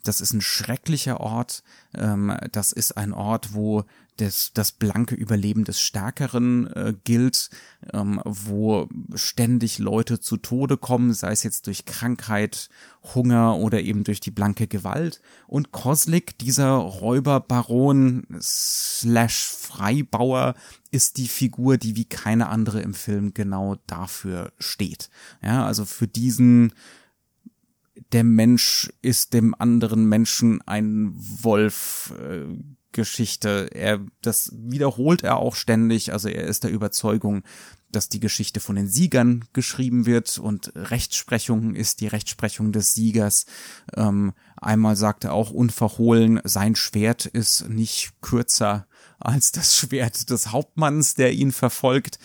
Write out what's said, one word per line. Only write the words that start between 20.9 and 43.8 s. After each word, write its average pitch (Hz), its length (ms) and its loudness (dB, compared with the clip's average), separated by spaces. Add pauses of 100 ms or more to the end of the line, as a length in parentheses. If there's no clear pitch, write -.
ist - 260 0
die 127 100 -4
Figur, 127 500 0
die 110 180 -4
wie 110 100 -2
keine 110 420 0
andere 107 340 -2
im 98 120 -6
Film 101 400 -4
genau 98 420 -2 (100)
dafür 92 760 -8
steht. - 500 -6 (340)
Ja, 117 220 0
also 104 180 -2
für 107 240 -2
diesen, 120 640 6 (1400)
der 117 100 6
Mensch 117 680 6 (100)
ist - 320 0
dem 117 200 4
anderen 113 520 4
Menschen 110 600 4
ein 107 500 0
Wolf, 104 1000 0
äh, 73 280 -10 (500)
Geschichte. 104 800 -2
Er, 101 260 -2 (220)
das - 340 -2
wiederholt 135 640 0
er - 160 -2
auch 120 180 -4
ständig. 113 580 2
Also 101 160 -4
er 82 160 -6
ist 98 180 -4
der 101 80 -2
Überzeugung, 104 720 -2 (480)
dass - 180 -4
die - 100 -6
Geschichte 107 400 -2
von 101 160 -4
den 98 120 0
Siegern 123 640 2
geschrieben 123 520 0
wird 117 320 2
und 104 380 -6
Rechtsprechung - 1000 -4
ist - 260 -4
die 110 60 -4
Rechtsprechung 107 640 -4
des 101 220 0
Siegers. 110 520 2 (500)